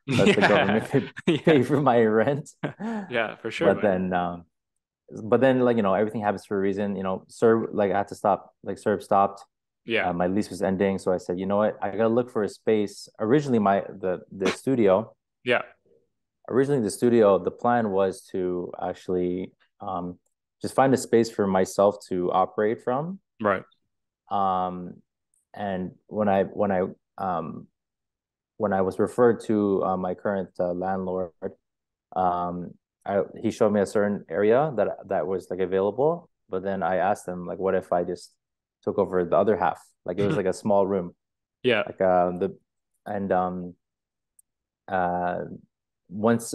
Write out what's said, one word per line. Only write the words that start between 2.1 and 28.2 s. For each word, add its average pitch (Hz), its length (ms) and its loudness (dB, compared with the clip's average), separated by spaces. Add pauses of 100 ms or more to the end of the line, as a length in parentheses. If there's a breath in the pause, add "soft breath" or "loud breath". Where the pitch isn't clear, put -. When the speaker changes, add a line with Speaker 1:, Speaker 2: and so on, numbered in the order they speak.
Speaker 2:
<laughs> 202 480 -8
Yeah, 117 260 -2
for 113 140 -8
sure, - 240 2
Speaker 1:
But 98 80 -4
Speaker 2:
man. 92 280 0
Speaker 1:
then, 90 100 0
um, 87 240 -6 (800)
but 117 160 0
then, 127 200 4
like, 123 160 4
you 113 60 2
know, 95 120 2
everything 107 260 -2
happens 104 240 -2
for 104 120 -6
a 98 40 -2
reason. 98 360 -2
You 95 60 -6
know, 95 260 -6
serb, 113 440 2
like, 101 200 0
I 92 60 0
had 101 100 -2
to - 60 -16
stop, - 480 -2
like, 101 160 -10
serb 104 240 -2
stopped. 98 420 2 (400)
Speaker 2:
Yeah. 104 260 0
Speaker 1:
Uh, - 20 0
my 87 140 0
lease 95 240 -2
was 92 120 -10
ending, 95 360 0
so 95 140 0
I 90 40 0
said, 87 220 -6
"You 95 80 -4
know 101 100 0
what? 104 240 0
I 101 100 -6
gotta 104 180 0
look 120 220 0
for 110 120 -4
a 98 60 -2
space." 107 600 -2 (100)
Originally, 127 400 2
my, 98 300 2
the, 90 320 -6 (100)
the 95 200 -2
studio. 113 640 2 (300)
Speaker 2:
Yeah. 123 180 0 (840)
Speaker 1:
Originally, 135 340 2
the 101 80 0
studio, 110 480 6
the 90 120 -4
plan 120 400 0
was 95 320 0 (100)
to 90 400 -4 (100)
actually, 90 720 -4 (280)
um, 90 380 -8 (420)
just - 140 -8
find 135 180 4
a 120 40 4
space 113 340 2
for 104 160 -2
myself 98 500 2 (120)
to 90 220 -2
operate 107 540 0
from. 156 360 -4 (200)
Speaker 2:
Right. 101 220 0 (680)
Speaker 1:
Um, 92 720 -4 (520)
and 95 380 -6 (140)
when 104 220 -2
I, 98 160 4
when 101 260 -2
I, 92 120 0 (360)
um, 85 480 -6 (920)